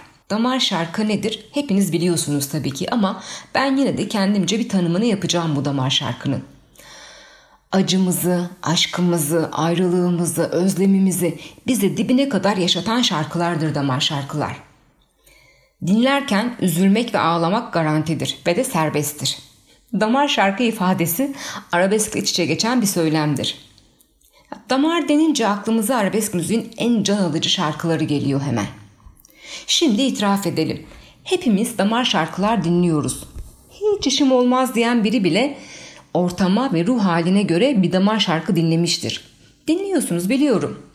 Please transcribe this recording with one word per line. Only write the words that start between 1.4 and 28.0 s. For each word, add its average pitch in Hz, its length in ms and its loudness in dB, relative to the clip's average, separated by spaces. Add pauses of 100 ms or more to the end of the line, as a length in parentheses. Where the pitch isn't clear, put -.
Hepiniz 196 420 0
biliyorsunuz 156 560 0
tabii 139 220 -4
ki - 200 -6
ama 202 320 -2 (320)
ben 269 220 2
yine 220 200 0
de 202 100 -4
kendimce 196 520 0
bir - 100 -4
tanımını 180 360 0
yapacağım 165 500 0
bu 139 100 -2
damar 139 240 -2
şarkının. 135 540 -4 (1300)
Acımızı, 175 800 0 (140)
aşkımızı, 170 880 0
ayrılığımızı, 175 920 0
özlemimizi 185 960 2 (280)
bize 196 300 0
dibine 262 320 2
kadar 196 280 0
yaşatan 202 440 0
şarkılardır 160 720 -2
damar 139 240 0
şarkılar. 139 560 -4 (1300)
Dinlerken 240 760 2
üzülmek 196 520 2
ve - 60 0
ağlamak 170 540 0
garantidir 156 640 0 (100)
ve 175 80 2
de 247 80 0
serbesttir. 151 880 -4 (480)
Damar 262 280 2
şarkı 214 360 0
ifadesi 185 680 0 (380)
arabeskle 196 480 0
iç - 100 -2
içe 175 160 0
geçen 226 360 0
bir 196 60 0
söylemdir. 156 680 0 (1120)
Damar 294 400 2
denince 294 380 4
aklımıza 220 480 0
arabesk 208 380 0
müziğin 180 440 -2
en 226 260 2
can 202 140 2
alıcı 165 320 0
şarkıları 160 540 0